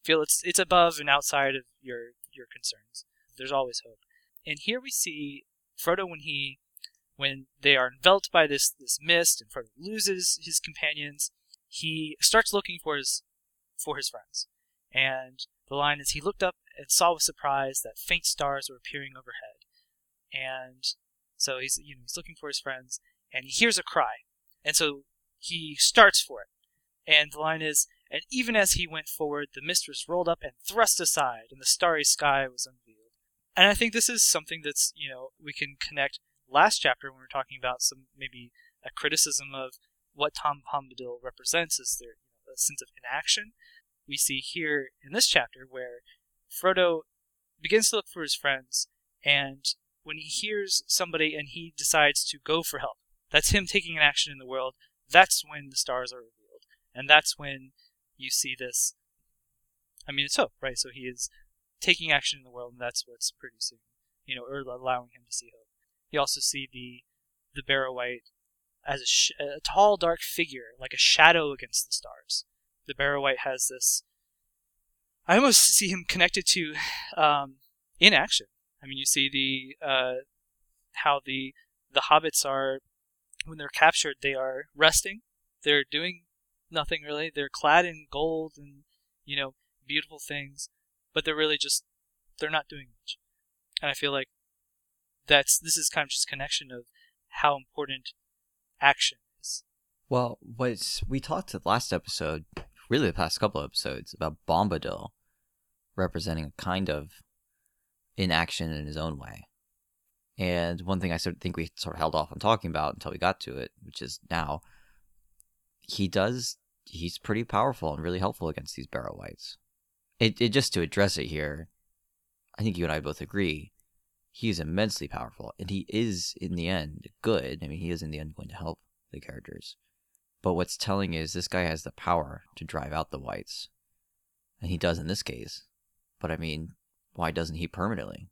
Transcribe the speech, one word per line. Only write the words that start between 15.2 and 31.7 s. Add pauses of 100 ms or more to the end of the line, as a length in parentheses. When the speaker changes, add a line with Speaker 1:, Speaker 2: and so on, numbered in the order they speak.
Speaker 1:
the
line
is,
"He
looked
up (200)
and
saw
with
surprise
that
faint
stars
were
appearing
overhead." (720)
And (540)
so
he's,
you
know,
he's
looking
for
his
friends, (320)
and
he
hears
a
cry. (400)
And
so (360)
he
starts
for
it. (640)
And
the
line
is, (240)
"And (100)
even
as
he
went
forward,
the
mist
was
rolled
up
and (140)
thrust
aside,
and
the
starry